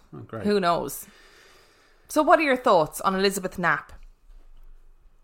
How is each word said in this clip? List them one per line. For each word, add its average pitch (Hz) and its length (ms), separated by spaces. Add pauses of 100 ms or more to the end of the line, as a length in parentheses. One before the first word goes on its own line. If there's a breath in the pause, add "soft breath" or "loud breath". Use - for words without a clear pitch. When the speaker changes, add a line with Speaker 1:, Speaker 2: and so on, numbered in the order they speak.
(160)
Speaker 1:
Oh, 135 40
great. 110 260
Speaker 2:
Who 208 140
knows? 160 480 (1000 soft breath)
So 302 120
what 311 180
are 330 40
your 269 140
thoughts 180 440
on 190 140
Elizabeth 190 420
Knapp? 160 340 (1300)